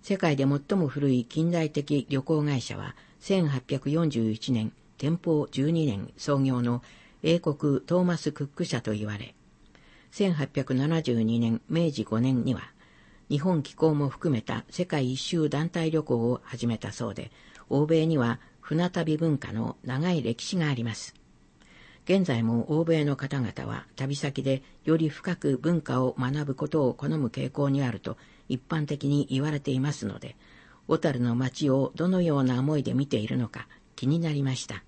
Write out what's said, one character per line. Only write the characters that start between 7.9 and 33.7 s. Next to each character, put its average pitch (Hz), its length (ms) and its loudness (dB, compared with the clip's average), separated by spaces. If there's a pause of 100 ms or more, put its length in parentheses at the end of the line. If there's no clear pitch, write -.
ー - 20 2
マ 175 140 2
ス・ 151 140 -2
ク 143 140 -6
ッ - 20 -10
ク - 180 -6
社 123 160 -4
と 107 120 -2
言 104 120 -4
わ 104 120 -6
れ、 113 180 -14 (760)
千 196 220 2
八 147 180 -2
百 135 220 -2
七 151 280 2
十 120 200 2
二 113 180 2
年、 113 300 2
明 165 220 2
治 110 120 -4
五 110 160 0
年 127 240 2
に 120 120 0
は、 - 60 -8 (680)
日 143 100 0
本 165 220 2
寄 - 140 -10
港 156 180 4
も 147 140 0
含 147 260 -2
め 110 80 0
た 117 280 -6
世 - 160 -4
界 135 260 -2
一 131 60 -4
周 156 320 0
団 151 200 -2
体 160 220 -2
旅 156 120 2
行 120 280 2
を 127 120 -2
始 - 220 -8
め 117 120 0
た 101 140 -8
そ 113 180 -6
う 101 40 -8
で、 - 180 -10 (380)
欧 139 160 4
米 160 200 4
に 160 120 2
は 117 220 2 (220)
船 170 280 0
旅 156 280 0
文 160 200 2
化 - 140 -8
の 110 320 -4
長 135 280 -2
い 156 120 0
歴 117 220 -2
史 190 120 -4
が 156 120 2
あ 143 40 2
り 120 100 -4
ま 113 120 -4
す。 - 180 -14 (920)
現 185 200 4
在 117 160 2
も 117 380 2
欧 170 60 2
米 160 180 4
の 143 140 0
方 139 240 -4
々 110 280 -6
は 110 160 -8 (120)
旅 135 180 -2
先 143 260 -4
で 135 220 0 (220)
よ 156 100 4
り 160 140 2
深 175 260 -4
く 139 220 0
文 160 240 2
化 127 200 0
を 127 160 0
学 135 280 -2
ぶ 135 100 -4
こ 147 140 -4
と 147 180 2
を 117 60 0
好 143 160 -6
む 151 180 0
傾 135 240 -4
向 139 180 0
に 139 140 2
あ 123 80 0
る 104 80 -6
と - 180 -8 (300)
一 127 180 -2
般 156 200 -2
的 143 240 -4
に 143 200 2
言 131 140 0
わ 151 80 0
れ 147 80 -2
て 143 120 -4
い 131 100 2
ま 147 100 0
す 127 140 -6
の 98 120 -6
で、 - 200 -14 (500)
小 156 100 2
樽 147 220 0
の 120 160 2
街 131 340 0
を 131 260 2
ど 165 120 0
の 185 140 2
よ 151 180 2
う 131 60 2
な 127 140 2
思 147 180 2
い 135 60 0
で - 100 -2
見 139 140 0
て 127 100 0
い 107 100 -2
る 127 100 -2
の 120 120 -2
か - 180 -14 (300)